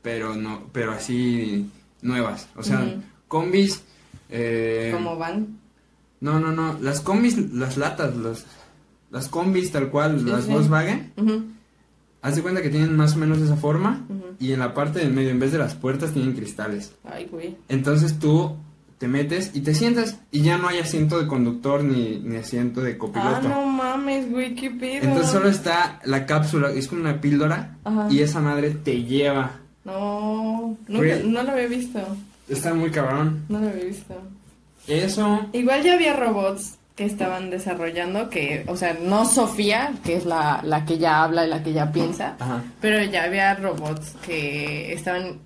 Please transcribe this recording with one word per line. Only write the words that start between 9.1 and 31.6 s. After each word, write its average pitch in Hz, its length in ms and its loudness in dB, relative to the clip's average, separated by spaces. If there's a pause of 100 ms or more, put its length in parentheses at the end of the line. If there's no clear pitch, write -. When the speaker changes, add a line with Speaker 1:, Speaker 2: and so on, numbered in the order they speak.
Speaker 1:
las 135 180 -8
combis 180 440 0
tal 135 180 0
cual, 147 300 2
Speaker 2:
Sí, 120 60 0
Speaker 1:
las 120 180 0
Speaker 2:
sí. 139 80 0
Speaker 1:
Volkswagen. 156 640 2
Speaker 2:
Ujú. 220 280 2 (800)
Speaker 1:
Haz 147 140 0
de 160 60 2
cuenta 185 200 0
que 147 80 0
tienen 156 260 4
más 151 180 6
o 156 40 2
menos 156 200 2
esa 151 180 4
forma, 180 520 2
Speaker 2:
Ujú. 185 320 -8
Speaker 1:
y 131 120 0
en 127 80 0
la 123 140 0
parte 151 260 0
del 139 120 2
medio, 131 180 2
en 123 100 2
vez 135 120 2
de 160 60 2
las - 160 0
puertas, 147 380 -2
tienen 131 220 0
cristales. 107 580 -8 (120)
Speaker 2:
Ay, - 260 -12
güey. 170 260 -10 (120)
Speaker 1:
Entonces 143 500 2
tú 156 380 2 (420)
te 127 100 -6
metes 147 460 0
y 143 60 -2
te 151 140 2
sientas, 233 440 2 (140)
y 147 80 2
ya 170 160 6
no 180 120 0
hay 175 100 0
asiento 160 420 2
de 156 80 0
conductor 135 560 2
ni, 117 340 0
ni 113 180 -6
asiento 120 440 -4
de 120 160 -4
copiloto. 151 500 -2
Speaker 2:
Ah, - 20 2
no 277 180 0
mames, 269 640 -2
güey, 247 240 -2
qué 254 160 -6
pedo. 254 380 -6
Speaker 1:
Entonces 269 220 2
solo 196 200 4
está 175 560 0
la 135 180 0
cápsula, 151 460 2
es 135 180 -4
como 170 140 -4
una 151 180 -2
píldora, 147 640 2
Speaker 2:
Ajá. 214 260 0
Speaker 1:
y 139 100 4
esa 147 200 2
madre 147 300 2
te 127 340 -2
lleva. 135 560 0 (240)
Speaker 2:
No, 214 920 -4 (120)
nunca, 208 80 -2 (200)
Speaker 1:
Güey. 214 120 0
Speaker 2:
no 240 140 2
lo 269 100 0
había 247 160 0